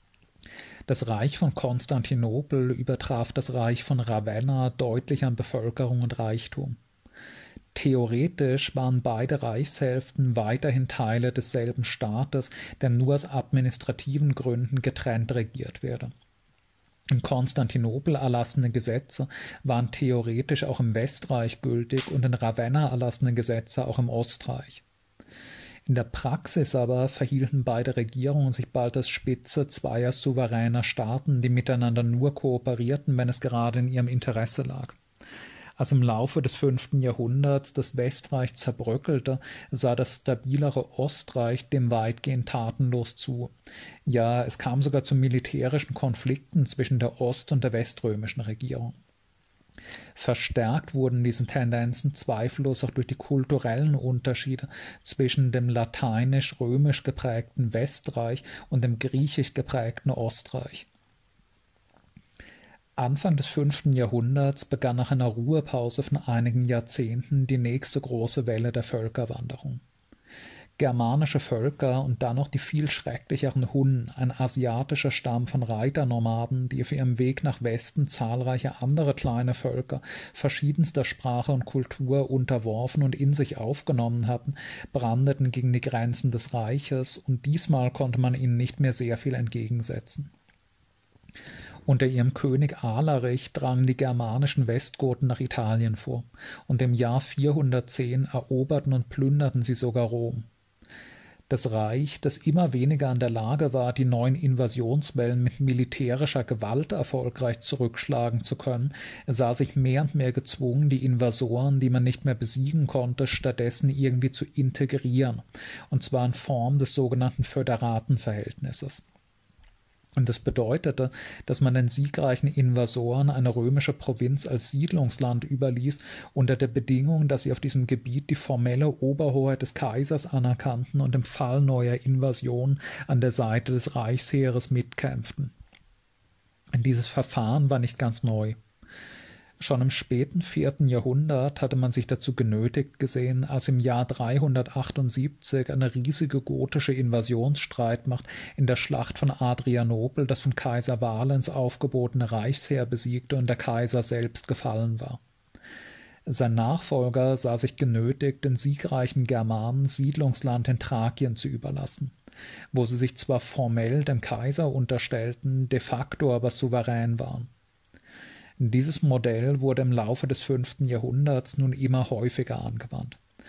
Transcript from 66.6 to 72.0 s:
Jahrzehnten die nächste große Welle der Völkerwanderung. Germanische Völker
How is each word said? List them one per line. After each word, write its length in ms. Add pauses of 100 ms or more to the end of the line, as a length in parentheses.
Jahrzehnten 800
die 100
nächste 420
große 480
Welle 260
der 100
Völkerwanderung. 960 (960)
Germanische 640
Völker 640